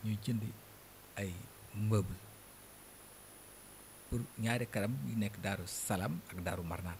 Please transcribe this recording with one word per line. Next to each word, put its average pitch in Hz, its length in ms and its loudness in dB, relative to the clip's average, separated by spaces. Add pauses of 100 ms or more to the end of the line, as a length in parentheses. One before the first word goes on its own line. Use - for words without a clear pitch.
ñuy 110 200 4
jënd 117 180 4 (720)
ay 101 140 0 (460)
meuble 107 400 6 (1900)
pour 120 100 2 (200)
ñaari 117 260 4
këram 107 280 4 (140)
yu 117 100 2
nekk 104 240 4
Daaru 95 260 2
Salaam 107 520 2 (100)
ak 90 120 -6
Daaru 90 220 0
Marnaan. 85 360 -2